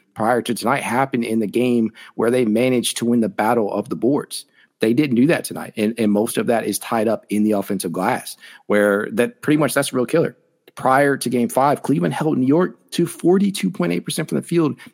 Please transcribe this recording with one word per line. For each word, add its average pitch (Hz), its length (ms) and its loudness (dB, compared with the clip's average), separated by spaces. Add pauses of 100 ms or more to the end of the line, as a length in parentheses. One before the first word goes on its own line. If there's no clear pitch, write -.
(160)
prior 113 260 0
to 120 140 -4
tonight 123 260 0
happened 120 440 -2
in 110 140 0
the 107 80 0
game 117 440 2 (240)
where 117 160 0
they 127 140 2
managed 120 520 0
to 117 80 -4
win 120 140 2
the 107 100 0
battle 110 420 0
of 101 180 -4
the 92 60 -4
boards. - 500 -2 (340)
They 113 140 2
didn't 135 240 2
do 131 100 4
that 156 160 0
tonight, - 340 -12
and, 110 220 0
and 107 120 2
most 107 260 0
of 110 100 -2
that 113 180 0
is 107 140 -4
tied 113 300 -2
up 104 200 -2
in 104 140 0
the 107 80 2
offensive 98 400 -2
glass, 95 440 -4 (300)
where 104 460 2
that 117 320 -2
pretty 151 140 2
much 143 180 0
that's 139 180 0
a - 20 -6
real 123 120 0
killer. 156 300 0 (380)
Prior 139 420 2
to - 120 -6
Game 120 200 0
five, 135 340 0
Cleveland 156 300 0
held 151 240 -2
New 127 100 2
York 170 300 2 (140)
to 175 140 0
forty-two 190 640 0
point 175 220 -2
eight 175 140 -4
percent 160 240 -6
from 151 80 -2
the 131 40 -2
field, 160 380 0 (140)